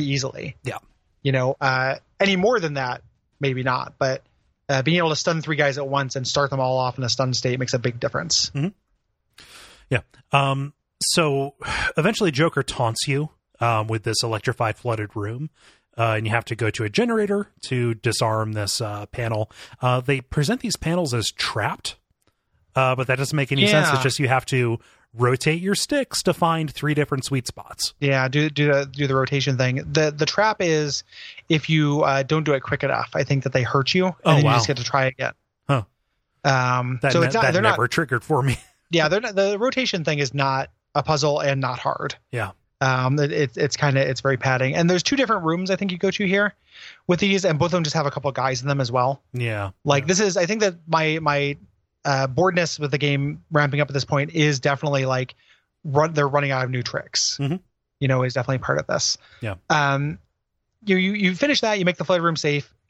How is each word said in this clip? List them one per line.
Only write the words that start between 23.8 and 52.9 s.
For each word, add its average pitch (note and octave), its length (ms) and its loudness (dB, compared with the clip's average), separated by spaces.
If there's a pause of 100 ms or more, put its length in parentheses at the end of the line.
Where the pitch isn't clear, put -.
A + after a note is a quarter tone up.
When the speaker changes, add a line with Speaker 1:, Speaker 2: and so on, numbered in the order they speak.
Speaker 2:
It's C#3 100 4
Speaker 1:
Yeah. C3 40 0
Speaker 2:
just C3+ 160 0
you C#3 80 2
have B2+ 200 2
to A#2+ 320 0 (340)
rotate C3 480 0
your G3 140 0
sticks - 480 -2
to F3+ 100 4
find D#3+ 360 2
three D3+ 240 -2
different C#3 300 0
sweet C3+ 240 -2
spots. - 540 -8
Speaker 1:
Yeah, C3+ 260 4
do, D3 220 2
do C#3+ 240 0
the, C#3 120 2
do C#3 220 -4
the C3+ 80 0
rotation C3+ 420 0
thing. B2+ 180 2 (140)
The, D3+ 220 2
the D3 140 -2
trap G#3+ 340 2
is D3+ 460 0 (420)
if D#3 220 0
you, D3+ 340 4
uh, C3+ 200 2
don't D#3 200 0
do D3+ 80 0
it C3+ 120 2
quick C#3+ 200 -4
enough, C3 300 -2
I C#3+ 100 0
think C3+ 220 0
that C3+ 80 0
they B2+ 100 2
hurt C3+ 300 0
you, F#3 140 2
and F3 80 -4 (100)
Speaker 2:
Oh, D#3+ 100 8
Speaker 1:
then D3 80 6
Speaker 2:
wow. A2+ 80 4
Speaker 1:
you A#2+ 60 6
just A2+ 100 2
get C#3 80 0
to B2 80 -6
try C3 220 0
again. C3 260 -4 (380)
Speaker 2:
Huh. B2+ 140 2 (600)
Speaker 1:
Um, B2+ 580 2
Speaker 2:
That C#3 120 2
Speaker 1:
so E3+ 80 4
Speaker 2:
ne-, E3 60 4
Speaker 1:
it's C#3 80 0
not, A3+ 80 2
Speaker 2:
that - 100 2
Speaker 1:
they're F#3 80 2
Speaker 2:
never G3 220 2
Speaker 1:
not A#2+ 80 0
Speaker 2:
triggered C3+ 340 -2
for C#3+ 180 2
me. C3+ 200 0
<laughs> - 40 -20 (240)
Speaker 1:
Yeah, D#3+ 160 4
they're F#3 120 2
not, A3+ 160 -4
the G3 220 2
rotation A#3 460 -2
thing D3+ 160 0
is C#3 160 -2
not C3+ 340 0 (240)
a D3 80 2
puzzle D3 380 0
and C#3 200 0
not B2+ 200 -4
hard. C#3+ 360 -6 (160)
Speaker 2:
Yeah. G#2+ 200 -4 (300)
Speaker 1:
Um, C3 360 2
it, D3 140 2
it, C#3+ 260 0
it's - 180 0
kinda, C3+ 320 2
it's C3 140 -4
very C3+ 160 0
padding. C3 380 0
And E3+ 120 2
there's F3+ 140 2
two - 140 -2
different A3 280 0
rooms F3+ 280 -2
I F#3 40 2
think F#3+ 160 -4
you F3+ 60 -6
go F#3+ 140 0
to G3+ 160 -2
here G3+ 260 2 (540)
with F3 120 2
these, G3 260 2
and D#3 120 2
both E3+ 100 2
of D#3+ 40 -4
them F3 120 2
just D3 120 -2
have D#3 100 2
a C#3 60 0
couple C#3 180 -4
of B2 60 -4
guys C3 260 -2
in C3+ 60 -4
them C#3 120 0
as A#2+ 120 -2
well. B2+ 320 0 (100)
Speaker 2:
Yeah. G#2+ 380 -4 (120)
Speaker 1:
Like, C#3+ 200 2
Speaker 2:
Yeah. D3 40 -2
Speaker 1:
this F#3 120 2
is, G3+ 180 2
I F3+ 80 2
think G#3+ 160 -2
that F#3+ 140 2 (120)
my, D#3+ 320 0
my, C#3+ 380 0 (480)
uh, C3+ 220 2
boredness E3+ 520 2
with C#3+ 120 -2